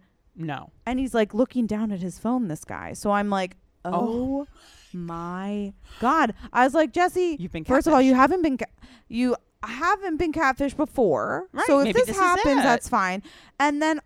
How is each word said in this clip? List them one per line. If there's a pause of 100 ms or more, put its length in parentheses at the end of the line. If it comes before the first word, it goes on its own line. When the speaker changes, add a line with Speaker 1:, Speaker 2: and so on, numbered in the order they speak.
(380)
Speaker 1:
No. (140)
Speaker 2:
and
he's,
like,
looking
down
at
his
phone,
this
guy.
So
I'm
like, (300)
Speaker 1:
Oh.
Speaker 2:
"Oh (460)
my (280)
God." (180)
I
was
like,
"Jesse,
Speaker 1:
You've
been
Speaker 2:
first
of
all,
you
Speaker 1:
catfished.
Speaker 2:
haven't
been,
ca-, (440)
you (260)
haven't
been
catfished
before.
Speaker 1:
Right,
Speaker 2:
So
if
Speaker 1:
maybe
Speaker 2:
this
Speaker 1:
this
is
Speaker 2:
happens,
Speaker 1:
it.
Speaker 2:
that's
fine. (380)
And
then